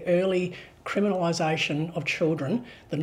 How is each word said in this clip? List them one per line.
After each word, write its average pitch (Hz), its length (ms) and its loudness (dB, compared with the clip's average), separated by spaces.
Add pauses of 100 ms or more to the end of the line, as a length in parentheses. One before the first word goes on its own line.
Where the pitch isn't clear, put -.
(200)
early 185 260 2 (460)
criminalisation 170 840 2 (200)
of 160 40 -4 (160)
children, 156 340 0 (420)
the 147 100 -2